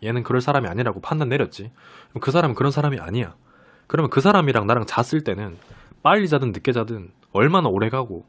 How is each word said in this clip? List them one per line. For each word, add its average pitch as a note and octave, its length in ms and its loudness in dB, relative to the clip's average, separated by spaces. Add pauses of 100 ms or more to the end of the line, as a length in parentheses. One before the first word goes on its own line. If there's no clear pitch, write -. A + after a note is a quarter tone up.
얘는 A#2 200 -2
그럴 B2+ 180 2
사람이 C3+ 260 0
아니라고 G2+ 340 -2
판단 D3+ 280 -2
내렸지. A#2 400 -4 (400)
그럼 - 100 -12
그 C3+ 120 -2
사람은 D#3 240 2
그런 C#3 160 2
사람이 C#3+ 280 -2
아니야. F2+ 360 -4 (500)
그러면 - 240 0
그 C3+ 120 2
사람이랑 C#3+ 440 4
나랑 A2+ 220 0
잤을 D3+ 360 -2
때는 G2 320 -6 (460)
빨리 F#3+ 260 4
자든 C3+ 240 2
늦게 - 200 -2
자든 A2 400 -4 (220)
얼마나 D3+ 340 4
오래 G#2 220 2
가고 A2 400 -6